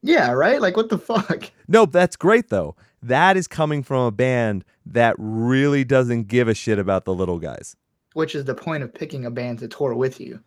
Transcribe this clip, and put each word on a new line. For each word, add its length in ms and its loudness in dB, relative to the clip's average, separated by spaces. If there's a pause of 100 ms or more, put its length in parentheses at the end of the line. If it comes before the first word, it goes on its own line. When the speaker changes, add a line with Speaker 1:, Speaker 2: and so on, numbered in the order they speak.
Speaker 1:
Yeah, 300 2
right? 300 2
Like, 160 0
what 100 0
the 100 -2
fuck? 540 -4 (160)
Speaker 2:
No, 180 6
that's 300 2
great, 340 2
though. 280 -4 (240)
That 340 4
is 140 -4
coming 340 -2
from 220 0
a 60 0
band 520 0 (220)
that 320 2
really 680 0
doesn't 460 0
give 180 4
a 60 2
shit 260 -2
about 240 0
the 100 -4
little 240 -2
guys. 380 -12 (380)
Speaker 1:
Which 220 -4
is 100 -8
the 100 -4
point 260 -6
of 120 -12
picking 320 -10
a 60 -8
band 280 -8
to 80 -12
tour 260 -4
with 280 -4
you. 260 -16